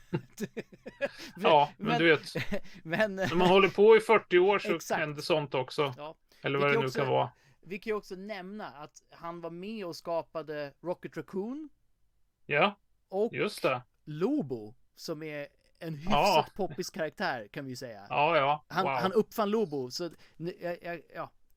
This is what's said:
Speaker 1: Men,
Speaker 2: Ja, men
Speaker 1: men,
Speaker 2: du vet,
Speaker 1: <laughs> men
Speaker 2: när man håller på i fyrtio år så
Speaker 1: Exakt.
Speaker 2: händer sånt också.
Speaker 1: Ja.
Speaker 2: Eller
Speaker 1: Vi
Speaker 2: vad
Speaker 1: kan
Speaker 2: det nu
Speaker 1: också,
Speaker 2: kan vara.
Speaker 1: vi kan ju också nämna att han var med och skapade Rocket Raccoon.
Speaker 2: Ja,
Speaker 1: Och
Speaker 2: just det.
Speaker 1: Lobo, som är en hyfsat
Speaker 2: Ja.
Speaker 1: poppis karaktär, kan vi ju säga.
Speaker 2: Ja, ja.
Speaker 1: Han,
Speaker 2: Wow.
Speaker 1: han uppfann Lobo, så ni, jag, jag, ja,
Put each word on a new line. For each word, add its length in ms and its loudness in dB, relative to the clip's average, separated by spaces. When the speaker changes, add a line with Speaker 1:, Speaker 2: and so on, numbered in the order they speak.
Speaker 1:
Men, 1300 -10
Speaker 2:
Ja, 340 6
men 100 -6
Speaker 1:
men, 120 0
Speaker 2:
du 100 6
vet, 240 2
Speaker 1:
<laughs> 300 -8
men 320 -2
Speaker 2:
när 200 -2
man 120 6
håller 220 8
på 280 8
i 20 8
fyrtio 400 4
år 200 4
så 160 -2
Speaker 1:
Exakt. 240 -4
Speaker 2:
händer 220 -6
sånt 320 0
också. 440 -2
Speaker 1:
Ja. 180 -12
Speaker 2:
Eller 160 -2
Speaker 1:
Vi 60 2
Speaker 2:
vad 100 4
Speaker 1:
kan 0 -
Speaker 2:
det 80 4
nu 60 -2
Speaker 1:
också, 120 -6
Speaker 2:
kan 100 0
vara. 220 0
Speaker 1:
vi 180 -12
kan 120 -6
ju 60 -2
också 180 -12
nämna 520 -12
att 440 -18
han 300 -12
var 80 -8
med 360 -10
och 100 -8
skapade 840 -6
Rocket 360 -8
Raccoon. 520 -8
Speaker 2:
Ja, 300 2
Speaker 1:
Och 240 -2
Speaker 2:
just 280 -4
det. 200 0
Speaker 1:
Lobo, 600 -4
som 280 -10
är 240 -10
en 160 -10
hyfsat 160 -2
Speaker 2:
Ja. 340 4
Speaker 1:
poppis 340 -4
karaktär, 600 -4
kan 140 -8
vi 40 -8
ju 60 -8
säga. 340 -14
Speaker 2:
Ja, 280 4
ja. 300 2
Speaker 1:
Han, 180 -2
Speaker 2:
Wow. 80 0
Speaker 1:
han 200 0
uppfann 360 0
Lobo, 420 -2
så 180 -8
ni, 240 -10
jag, 200 -8
jag, 200 -12
ja, 160 -12